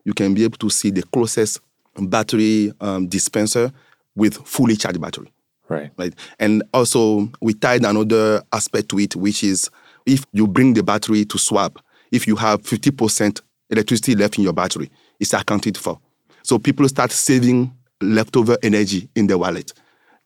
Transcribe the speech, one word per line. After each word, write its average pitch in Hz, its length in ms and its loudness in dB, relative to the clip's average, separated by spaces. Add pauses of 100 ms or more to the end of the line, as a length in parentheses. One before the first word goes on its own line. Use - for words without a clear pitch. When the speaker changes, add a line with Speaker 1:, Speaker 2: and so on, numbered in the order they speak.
Speaker 1:
you 104 80 -4
can 98 220 0
be 107 80 2
able 113 160 0
to 107 120 -4
see - 200 -2
the 92 120 -2
closest 113 580 -2 (360)
battery, 107 840 0
um, 95 260 -4
dispenser 107 640 -2 (460)
with 101 180 2 (120)
fully 120 280 2
charged 92 260 -4
battery. - 300 -12 (380)
Speaker 2:
Right. 73 280 -8
Speaker 1:
Right. 90 160 -6 (280)
And 107 220 2 (120)
also, 113 560 2 (100)
we 113 140 0
tied 123 300 0
another 107 580 2 (100)
aspect 107 360 -4
to 98 100 -4
it, 101 160 -2
which 101 300 -2
is 95 260 -2 (340)
if 135 280 2
you 107 140 2
bring 123 280 4
the 107 80 4
battery 104 440 0
to 104 120 -6
swap, 98 400 -2 (320)
if - 160 -2
you 107 100 2
have 107 300 0
fifty 120 240 0
percent 107 520 -2 (280)
electricity 110 460 0
left 101 220 0
in 104 60 2
your 92 80 2
battery, 87 380 -4 (300)
it's 104 120 -4
accounted 101 460 -2
for. 87 220 -8 (420)
So - 160 2
people 139 300 2
start 123 240 -2
saving 127 600 2 (300)
leftover 110 600 2
energy 104 520 0
in 107 120 2
their 95 120 2
wallet. 90 340 -4 (540)